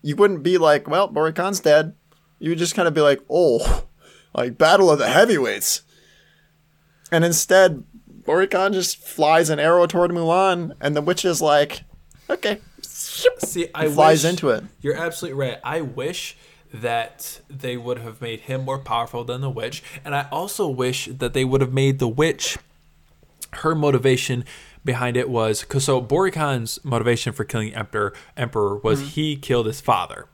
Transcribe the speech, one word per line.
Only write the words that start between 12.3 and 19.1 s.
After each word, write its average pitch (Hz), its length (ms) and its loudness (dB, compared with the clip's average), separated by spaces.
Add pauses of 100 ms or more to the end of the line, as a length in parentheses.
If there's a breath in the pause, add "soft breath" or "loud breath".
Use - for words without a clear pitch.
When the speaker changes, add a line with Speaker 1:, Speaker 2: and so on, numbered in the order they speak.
Speaker 2:
See, - 920 -4
I 156 140 -2
Speaker 1:
Flies 151 360 6
Speaker 2:
wish 165 80 2
Speaker 1:
into 165 180 0
it. 110 140 0 (160)
Speaker 2:
You're 147 160 -4
absolutely 160 440 -6
right. 127 240 -4
I 151 160 -6
wish 135 560 -8 (360 soft breath)
that 117 680 -6 (100)
they 135 260 -8
would 120 220 -6
have 117 220 -14
made 117 200 -8
him 131 240 -8
more 135 140 -6
powerful 117 460 -6